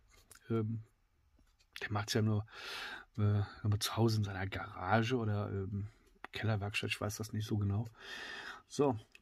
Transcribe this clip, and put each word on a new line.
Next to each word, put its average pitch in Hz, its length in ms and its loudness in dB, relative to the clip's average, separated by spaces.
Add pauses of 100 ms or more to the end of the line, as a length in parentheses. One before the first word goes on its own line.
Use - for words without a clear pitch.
(480)
Ähm, 113 360 -2 (960)
der - 80 -6
macht's 104 240 -2
ja 110 80 4
nur, 107 240 2 (720)
äh, 104 240 4 (220)
immer 104 160 4
zu - 160 -4
Hause 110 220 4
in 107 60 4
seiner 98 220 -2
Garage 104 680 2
oder, 104 340 0
ähm, 101 380 -2 (420)
Kellerwerkstatt, 107 600 -2
ich - 100 -4
weiß 104 160 -2
das 107 160 -6
nicht 107 140 0
so 113 100 2
genau. 101 320 2 (800)
So, 135 280 4 (240)